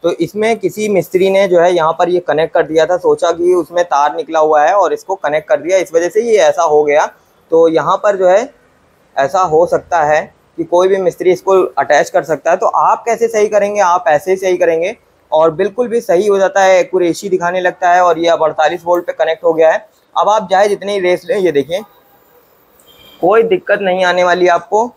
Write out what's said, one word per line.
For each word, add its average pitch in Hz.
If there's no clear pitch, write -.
तो 170
इसमें 214
किसी 208
मिस्त्री 185
ने 196
जो 175
है 175
यहाँ 160
पर 175
ये 175
कनेक्ट 160
कर 170
दिया 156
था, 180
सोचा 165
कि 175
उसमें 175
तार 151
निकला 160
हुआ 156
है 170
और 175
इसको 147
connect 151
कर 147
दिया, 175
इस 170
वजह 170
से 214
ये 233
ऐसा 156
हो 151
गया। 151
तो 165
यहाँ 160
पर 208
जो 185
है 220
ऐसा 139
हो 165
सकता 170
है 151
कि 165
कोई 175
भी 196
मिस्त्री 180
इसको 185
attach 147
कर 175
सकता 160
है। 175
तो 214
आप 196
कैसे 226
सही 214
करेंगे, 208
आप 180
ऐसे 151
ही 190
सही 185
करेंगे 170
और 160
बिल्कुल 202
भी 233
सही 190
हो 196
जाता 190
है, 190
accuracy 175
दिखाने 180
लगता 180
है। 180
और 170
ये 170
अब 160
अड़तालीस 156
volt 175
पे 180
connect 160
हो 170
गया 160
है। 214
अब 170
आप 208
चाहे 190
जितनी 196
race 180
लें, 175
ये 185
देखिए 143
कोई 208
दिक्कत 190
नहीं 185
आने 180
वाली 180
आपको। 196